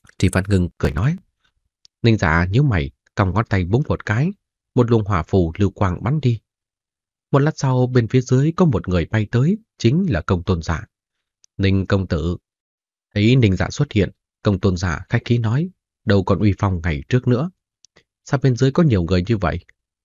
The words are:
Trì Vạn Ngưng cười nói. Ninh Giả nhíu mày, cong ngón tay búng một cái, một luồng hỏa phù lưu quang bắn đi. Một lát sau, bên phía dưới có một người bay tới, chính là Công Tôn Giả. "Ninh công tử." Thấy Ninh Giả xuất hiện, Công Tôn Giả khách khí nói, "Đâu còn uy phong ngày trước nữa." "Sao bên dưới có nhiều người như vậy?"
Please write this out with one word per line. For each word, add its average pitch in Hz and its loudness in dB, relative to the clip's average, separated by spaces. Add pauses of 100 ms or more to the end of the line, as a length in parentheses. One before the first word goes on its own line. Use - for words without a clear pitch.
(180)
Trì - 2
Vạn - -2
Ngưng 92 2 (100)
cười - -2
nói. 110 -2 (840)
Ninh 113 4
Giả 85 2
nhíu 98 0
mày, 90 0 (240)
cong 95 -2
ngón 110 0
tay 95 0
búng 104 0
một - -4
cái, 120 0 (440)
một 120 2
luồng 113 2
hỏa 98 -2
phù 85 0
lưu 101 2
quang 90 -4
bắn 143 -2
đi. 120 0 (880)
Một 143 2
lát 151 0
sau, 127 0
bên 123 2
phía 131 2
dưới 131 0
có 190 2
một 110 0
người 90 0
bay 107 -2
tới, 151 0 (200)
chính 151 0
là 95 -2
Công 87 -2
Tôn 85 -2
Giả. 80 -6 (720)
"Ninh 98 0
công 95 -2
tử." 85 -2 (800)
Thấy 110 2
Ninh 107 4
Giả - -4
xuất - -4
hiện, 98 0 (320)
Công 98 0
Tôn 92 0
Giả 92 -6
khách 117 -2
khí 120 0
nói, 120 -2 (340)
"Đâu 101 2
còn 95 0
uy 101 2
phong 92 -2
ngày 78 -4
trước 123 -2
nữa." 123 0 (760)
"Sao 135 -4
bên 127 2
dưới 131 2
có 180 2
nhiều 117 4
người 90 0
như 117 0
vậy?" 87 -4 (400)